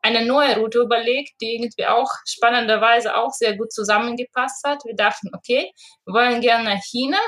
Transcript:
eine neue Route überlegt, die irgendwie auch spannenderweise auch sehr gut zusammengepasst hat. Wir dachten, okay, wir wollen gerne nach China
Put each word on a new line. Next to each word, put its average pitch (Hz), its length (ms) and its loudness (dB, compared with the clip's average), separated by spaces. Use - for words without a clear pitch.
eine 226 220 2
neue 269 300 4
Route 220 240 0
überlegt, 240 600 0
die 226 140 -6
irgendwie 226 320 -4
auch 233 240 2
spannenderweise 226 880 2
auch 233 160 0
sehr 214 260 -2
gut 220 160 -6
zusammengepasst 240 960 -4
hat. 285 180 -2
Wir 226 120 -10
dachten, 208 360 -2
okay, 262 380 -2
wir 185 80 -10
wollen 240 260 2
gerne 233 240 2
nach 196 180 -2
China 269 440 -2